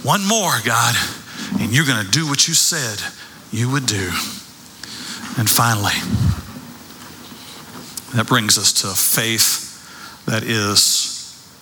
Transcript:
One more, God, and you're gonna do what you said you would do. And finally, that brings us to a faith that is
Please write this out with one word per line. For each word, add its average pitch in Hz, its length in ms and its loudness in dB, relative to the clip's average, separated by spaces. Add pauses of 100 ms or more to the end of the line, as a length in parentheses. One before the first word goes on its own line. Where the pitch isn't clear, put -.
One 196 220 2
more, 196 280 2 (100)
God, 117 320 4 (640)
and - 140 0
you're 151 120 4
gonna 110 240 0
do 156 180 2
what 139 200 2
you 165 60 -2
said 123 480 0 (500)
you 120 200 0
would 135 140 2
do. 98 260 0 (1300)
And 107 120 2
finally, 110 440 4 (2250)
that 117 120 2
brings 110 300 4
us 98 140 2 (100)
to 104 60 -2
a 95 60 -4
faith - 1300 0
that 110 180 0
is - 1080 0 (100)